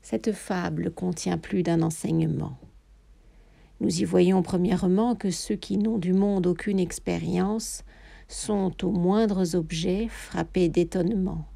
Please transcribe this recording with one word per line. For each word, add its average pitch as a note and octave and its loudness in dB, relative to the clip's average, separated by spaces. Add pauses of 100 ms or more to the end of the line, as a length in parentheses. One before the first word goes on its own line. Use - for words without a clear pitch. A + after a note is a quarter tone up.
Cette A3 -2
fable E3+ -4
contient F3+ -2
plus F3+ -2
d'un E3+ 2
enseignement. D#3+ -2 (1200)
Nous F3+ 0
y - 2
voyons F3+ 4
premièrement F#3 2
que G3+ -2
ceux - -4
qui - -4
n'ont A3 0
du F3+ 0
monde G3 2
aucune F#3 0
expérience F3+ -2 (440)
sont F#3+ -2
aux F3+ 0
moindres F#3+ 2
objets F3+ -2
frappés F3 0
d'étonnement. F3 0